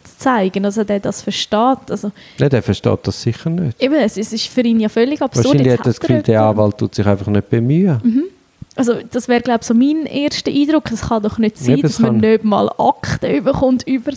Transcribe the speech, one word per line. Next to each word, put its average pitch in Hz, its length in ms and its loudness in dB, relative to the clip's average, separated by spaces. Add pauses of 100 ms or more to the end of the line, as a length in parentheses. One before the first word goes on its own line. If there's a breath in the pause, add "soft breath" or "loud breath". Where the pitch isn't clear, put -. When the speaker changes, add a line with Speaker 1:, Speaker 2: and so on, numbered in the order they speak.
(180)
Speaker 1:
zeigen, 196 460 0
also 202 200 -2
der 202 160 -2
das 202 220 -6
versteht. 233 680 -2
Also 208 220 -6 (260 loud breath)
Speaker 2:
Nein, 139 120 2
der 123 120 2
versteht 104 400 0
das - 180 -6
sicher 120 300 -4
nicht. 165 320 -4
Speaker 1:
eben, 269 120 2
es, 233 220 0
es 208 160 -6
ist 226 140 -6
für - 140 -4
ihn 233 180 2
ja 214 100 2
völlig 254 320 0
absurd. 233 260 0
Speaker 2:
Wahrscheinlich 143 200 4
Speaker 1:
Jetzt 120 140 2
Speaker 2:
hat - 60 -2
er 120 60 2
das - 40 -6
Speaker 1:
hat - 80 -16
er 330 40 0
Speaker 2:
Gefühl, 123 140 2
der 113 120 2
Speaker 1:
jemanden. 110 260 4
Speaker 2:
Anwalt 104 180 2
tut 107 160 -4
sich 101 120 -2
einfach 98 200 0
nicht 104 240 -2
bemühen. 139 540 2
Speaker 1:
Mhm. 240 180 2 (540)
Also 240 180 0 (160)
das 240 160 -6
wäre, 240 140 2
glaub 180 220 -2
ich, - 40 -12
so 233 80 2
mein 285 320 2
erster - 460 -4
Eindruck. 294 400 0
Es 214 160 -6
kann 226 120 -2
doch 208 180 -4
nicht 214 200 0
sein, 131 200 2
Speaker 2:
Eben, 285 100 2
es 123 80 -2
Speaker 1:
dass - 20 -2
man 220 220 2
Speaker 2:
kann 220 100 4
Speaker 1:
nicht 220 140 2
mal 208 340 0
Akten 254 560 -2
überkommt 262 540 0
über 262 280 -4